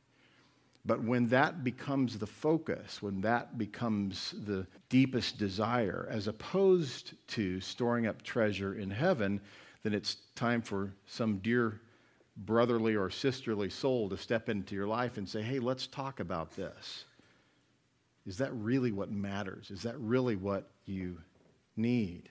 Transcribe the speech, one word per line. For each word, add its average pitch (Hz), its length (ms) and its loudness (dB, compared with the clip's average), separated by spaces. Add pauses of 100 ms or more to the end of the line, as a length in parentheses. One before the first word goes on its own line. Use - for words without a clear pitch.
(840)
But 113 180 2
when 120 260 4
that 143 360 4
becomes 127 540 0
the 104 80 -4
focus, - 760 -2
when 98 220 -4
that 117 360 2
becomes 104 760 -2 (100)
the 95 220 -2 (220)
deepest 127 500 4
desire, 104 720 0
as 107 160 -2
opposed 180 880 2 (140)
to 92 320 0
storing 120 460 0
up - 160 -4
treasure 98 520 0
in 98 160 -4
heaven, 104 500 2 (420)
then 104 120 0
it's - 220 -2 (180)
time 117 280 2
for 98 300 -4 (140)
some 110 320 0
dear 113 420 2 (560)
brotherly 113 600 4
or 95 120 2
sisterly 107 640 -2
soul 123 400 0
to 98 60 -4
step 113 320 -2
into 101 260 -2
your 98 120 -2
life 113 300 -2
and 98 120 -6
say, 107 140 -4
"Hey, 127 180 -2
let's 127 260 -2
talk 135 340 -8
about 85 360 -4
this. - 480 -10 (1200)
Is 92 100 -8
that 139 160 0
really 123 400 2
what 98 180 -4
matters? 101 600 -4
Is 92 120 -10
that 117 160 -6
really 123 380 2
what 95 340 -2 (140)
you 90 340 -6 (560)
need?" 110 560 0